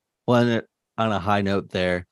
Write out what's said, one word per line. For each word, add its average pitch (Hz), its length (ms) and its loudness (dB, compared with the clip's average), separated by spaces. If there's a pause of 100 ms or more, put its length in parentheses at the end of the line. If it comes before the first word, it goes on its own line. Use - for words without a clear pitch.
(260)
well, 120 160 4
end 120 80 2
it 117 180 -2 (300)
on 113 140 0
a 98 80 -2
high 101 220 0
note 98 280 -2
there. 90 420 -2